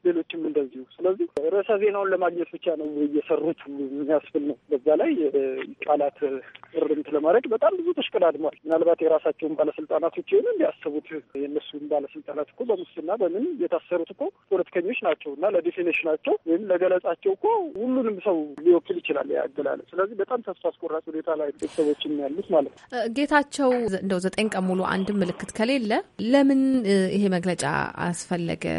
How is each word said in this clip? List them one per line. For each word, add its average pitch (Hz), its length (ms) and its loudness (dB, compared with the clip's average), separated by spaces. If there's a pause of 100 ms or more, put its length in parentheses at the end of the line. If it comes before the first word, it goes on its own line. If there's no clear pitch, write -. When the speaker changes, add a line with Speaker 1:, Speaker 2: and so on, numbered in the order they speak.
Speaker 1:
ሌሎችም 170 400 -2
እንደዚሁ። 139 380 -4 (100)
ስለዚህ 185 360 -2 (220)
ርዕሰ 196 280 0
ዜናውን 202 320 0
ለማግኘት 175 420 0
ብቻ 165 240 -4
ነው 151 120 -6 (140)
እየሰሩት 147 580 0 (280)
የሚያስብል 143 580 -2
ነው። 147 120 -4 (100)
በዛ 139 280 0
ላይ 269 160 2 (720)
ቃላት 147 380 0 (580)
እርምት 151 340 0
ለማድረግ 160 380 4
በጣም 285 260 2
ብዙ 349 180 -2
ተሽቀዳድሟል። 160 680 0
ምናልባት 165 400 2
የራሳቸውን 156 540 2
ባለስልጣናቶች 156 760 -2
ይሆኑ 403 200 4
እንዲያስቡት። 160 580 -2 (280)
የእነሱን 143 520 -8
ባለስልጣናት 147 640 -4
እኮ - 160 -14
በሙስና 180 520 -4
በምን 196 280 0 (140)
የታሰሩት 175 520 -2
እኮ - 100 -12 (260)
ፖለቲከኞች - 560 -2
ናቸው 156 300 -2
እና 175 180 0
ለዲፊኔሽናቸው 175 840 0 (100)
ወይም 175 220 2
ለገለጻቸው 185 680 2
እኮ - 120 -4 (300)
ሁሉንም 226 480 0
ሰው 185 140 2 (240)
ሊወክል 175 360 6
ይችላል 143 340 -4
ያገላለ። 139 560 -4
ስለዚህ 202 300 -4
በጣም 240 240 -2
ተስፋ - 260 -12
አስቆራጭ 160 380 -6
ሁኔታ 160 300 -6
ላይ 151 160 -4
ቤተሰቦችም 151 680 -2
ያሉት 143 320 -6
ማለት 151 240 2
ነው። 233 380 -6
Speaker 2:
ጌታቸው፣ 285 580 2 (260)
እንደው 185 260 -2
ዘጠኝ 202 280 0
ቀን 190 160 -2
ሙሉ 185 220 0
አንድም 190 320 0
ምልክት 185 340 -2
ከሌለ 226 380 0 (340)
ለምን 269 380 6 (480)
ይሄ 202 200 2
መግለጫ 175 340 0 (360)
አስፈለገ፣ 170 640 -4 (140)